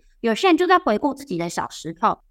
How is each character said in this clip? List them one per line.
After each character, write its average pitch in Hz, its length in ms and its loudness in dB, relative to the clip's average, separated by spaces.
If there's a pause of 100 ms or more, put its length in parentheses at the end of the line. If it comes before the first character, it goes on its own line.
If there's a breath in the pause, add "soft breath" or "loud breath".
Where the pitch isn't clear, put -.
(200)
有 226 140 0
些 285 140 0
人 339 100 6
就 359 80 2
在 359 140 4
回 214 180 -2
顾 269 160 -2
自 277 100 -16
己 190 140 -8
的 170 100 -4
小 139 220 -8
时 160 320 -14
候， 208 160 2 (140)